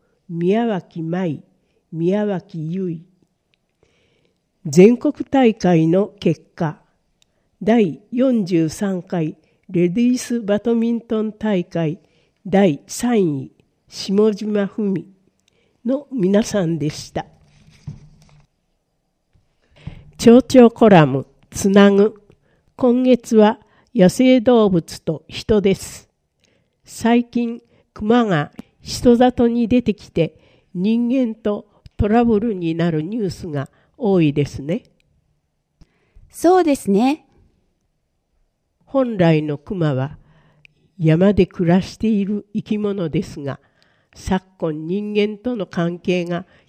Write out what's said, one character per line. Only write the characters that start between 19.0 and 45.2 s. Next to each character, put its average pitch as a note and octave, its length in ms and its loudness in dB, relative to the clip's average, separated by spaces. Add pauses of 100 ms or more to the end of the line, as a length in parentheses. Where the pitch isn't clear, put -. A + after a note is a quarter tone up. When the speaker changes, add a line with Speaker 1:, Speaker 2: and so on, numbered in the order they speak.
Speaker 1:
町 A#3+ 260 6
長 A#3+ 260 6
コ A3+ 200 4
ラ E3 160 8
ム、 C3+ 220 -4 (220)
つ - 200 -2
な G3+ 220 6
ぐ。 G3+ 300 2 (540)
今 B3+ 280 0
月 B3 320 2
は G#3+ 240 4 (340)
野 F#3 160 4
生 B3+ 320 4
動 A3 280 4
物 F3 320 -4
と D#3 260 -8
人 - 340 -2
で F#3+ 140 2
す。 - 340 -18 (760)
最 A#3+ 420 0
近、 A#3+ 360 -6 (320)
熊 A3+ 320 0
が E3 260 -2 (300)
人 - 340 2
里 B3 320 2
に A#3 200 -2
出 B3 140 2
て A3 140 -2
き - 160 -20
て、 D#3+ 280 -4 (340)
人 A3+ 360 -2
間 B3 240 -2
と G#3 320 -6 (320)
ト A3+ 100 -2
ラ A#3 180 2
ブ A3 140 2
ル A3 140 -4
に E3 220 -4
な E3+ 160 0
る D#3 100 -2
ニ G3 160 -8
ュ G#3+ 100 -4
ー - 20 -4
ス - 180 -12
が C#3+ 220 -8 (280)
多 G3 240 0
い D3 120 2
で C#3+ 120 0
す - 160 -12
ね。 E3 220 -8 (1500)
Speaker 2:
そ F4+ 280 2
う F4+ 60 4
で D4 120 2
す - 160 -6
ね。 B3 340 0 (1600)
Speaker 1:
本 B3 320 -2
来 E3 240 2
の D3 160 -6
熊 D#3+ 360 -4
は C3+ 240 -6 (800)
山 F3 360 2
で F#3+ 120 2
暮 E3 240 -4
ら F#3 120 4
し - 160 -12
て A3 100 -4
い G#3 160 0
る G3+ 300 -6
生 G3 100 -6
き G#3+ 140 -4
物 G3+ 320 -4
で D#3 140 -4
す - 160 -14
が、 C#3 200 -10 (540)
昨 - 320 -6 (120)
今 D#3 300 -6
人 G#3 280 -6
間 G#3 220 0